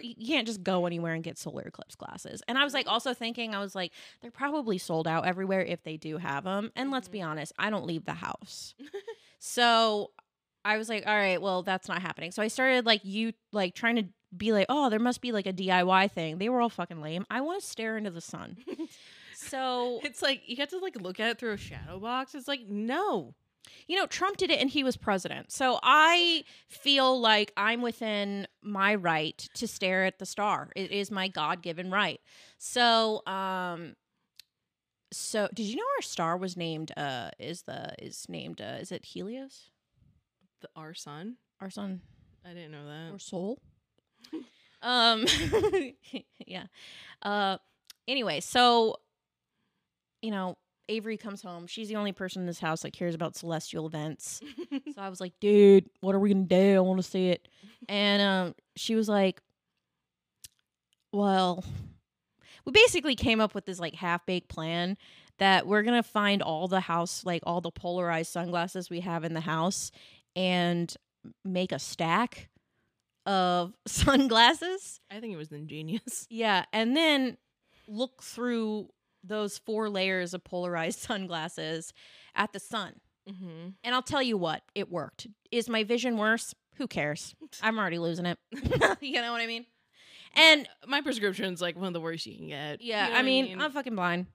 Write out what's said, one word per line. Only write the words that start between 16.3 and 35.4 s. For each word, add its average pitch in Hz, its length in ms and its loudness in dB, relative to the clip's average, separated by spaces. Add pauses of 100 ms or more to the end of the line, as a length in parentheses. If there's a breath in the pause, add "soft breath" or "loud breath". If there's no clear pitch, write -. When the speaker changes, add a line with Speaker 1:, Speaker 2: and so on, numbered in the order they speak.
Speaker 1:
They 202 140 -2
were 247 100 2
all 233 80 4
fucking 175 320 -8
lame. 160 300 -6
I 233 100 -2
wanna 349 220 -4
stare 226 340 -6
into 214 140 -6
the 170 100 -10
sun. - 460 -14
Speaker 2:
<laughs> 330 220 -8 (460 loud breath)
Speaker 1:
So 247 680 -4
Speaker 2:
It's 285 160 -8
like, 269 260 0
you 240 100 -8
have 285 120 -2
to, 370 100 -8
like, 349 220 -6
look 185 180 -6
at 220 120 0
it 226 80 -4
through 226 140 -4
a 202 40 -4
shadow 156 420 -12
box. 247 360 -6
It's 277 120 -14
like, 254 220 -6
no. 226 680 -2 (520 loud breath)
Speaker 1:
You 339 120 -2
know, 381 80 2
Trump 381 300 -2
did 370 140 0
it 330 100 4
and 269 80 2
he 277 160 0
was 254 140 0
president. 180 520 -2
So 254 320 2
I 330 600 6 (240 loud breath)
feel 262 500 4
like 214 380 4
I'm 220 240 2
within 208 680 -4 (140)
my 202 360 2
right 165 420 0 (160)
to - 120 -6
stare 185 380 0
at 185 140 -2
the 190 80 -10
star. 185 500 -2
It 190 140 -6
is 202 200 -4
my 190 180 -4
God-given 175 600 -4
right. 190 300 0 (380 loud breath)
So, 226 680 2
um, 185 680 -6 (1160)
so - 440 -4